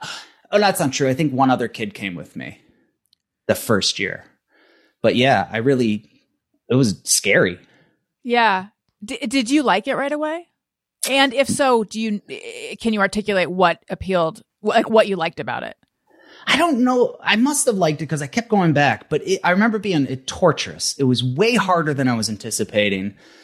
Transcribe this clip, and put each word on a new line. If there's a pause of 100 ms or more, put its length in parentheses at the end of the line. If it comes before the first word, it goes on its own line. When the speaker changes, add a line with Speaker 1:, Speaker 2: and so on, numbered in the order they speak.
Speaker 1:
<gasps> (460)
Oh,
that's
not
true.
I
think
one
other
kid
came
with
me (880)
the
first
year. (720)
But
yeah,
I
really, (580)
it
was
scary. (640)
Speaker 2:
Yeah. (360)
D-, (100)
did
you
like
it
right
away? (600)
And
if
so,
do
you,
eh,
can
you
articulate
what
appealed, (180)
wh-,
like,
what
you
liked
about
it? (680)
Speaker 1:
I
don't
know.
I
must
have
liked
it
'cause
I
kept
going
back,
but
it,
I
remember
being,
it,
torturous.
It
was
way
harder
than
I
was
anticipating. (280)